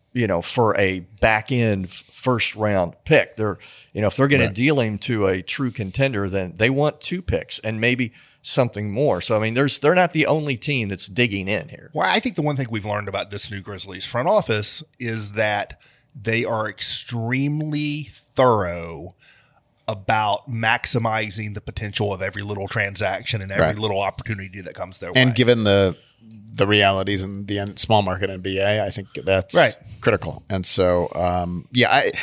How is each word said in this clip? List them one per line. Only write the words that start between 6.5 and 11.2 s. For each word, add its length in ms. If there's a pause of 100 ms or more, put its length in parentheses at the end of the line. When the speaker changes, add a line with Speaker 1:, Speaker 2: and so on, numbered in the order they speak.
Speaker 1:
they 120
want 300
two 220
picks 380
and 200
maybe 320 (300)
something 480
more. 300
So, 160
I 20
mean, 140
there's, 280
they're 140
not 200
the 120
only 300
team 320
that's 200
digging 380